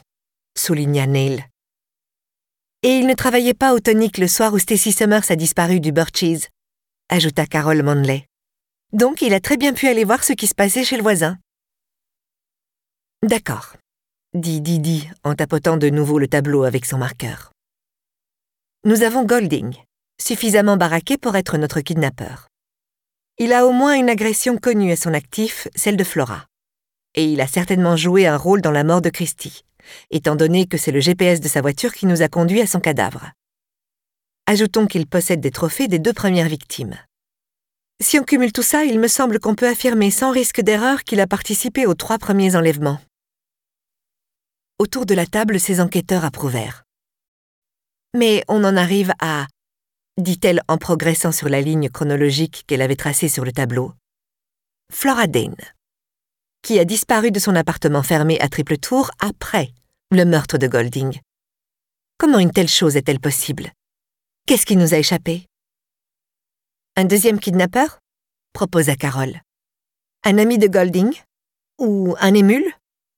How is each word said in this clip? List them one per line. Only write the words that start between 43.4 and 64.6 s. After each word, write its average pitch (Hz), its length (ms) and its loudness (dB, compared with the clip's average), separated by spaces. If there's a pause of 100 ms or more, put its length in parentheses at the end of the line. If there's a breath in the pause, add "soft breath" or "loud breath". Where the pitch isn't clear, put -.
Autour 214 280 -4
de 196 80 0
la 175 100 0
table, 214 340 -2
ses 185 220 0
enquêteurs 175 420 -2
approuvèrent. « 127 600 -6 (1300)
Mais 226 340 2
on 208 160 2
en 196 140 4
arrive 185 420 2
à », 147 280 -4 (720)
dit-elle 180 500 0
en 160 100 2
progressant 160 540 -2
sur 147 180 -4
la 139 120 0
ligne 147 280 -2
chronologique 143 800 -2
qu'elle 131 160 0
avait 135 120 0
tracée 147 340 -2
sur - 140 -4
le 123 80 -6
tableau. 127 440 -4 (1000)
Flora 240 320 0
Dane, 131 300 -2 (1080)
qui 226 160 0
a 170 80 4
disparu 220 460 0
de 202 80 -2
son 190 160 0
appartement 156 480 0
fermé 156 360 2
à 143 100 0
triple 151 280 -2
tour 262 400 0
après - 560 -4 (380)
le 185 140 6
meurtre 160 340 2
de 131 80 2
Golding. 131 520 -2 (1000)
Comment 285 200 4
une 180 120 4
telle 180 180 2
chose 147 280 2
est-elle 135 220 -2
possible ? - 520 -6 (760)
Qu'est-ce - 220 2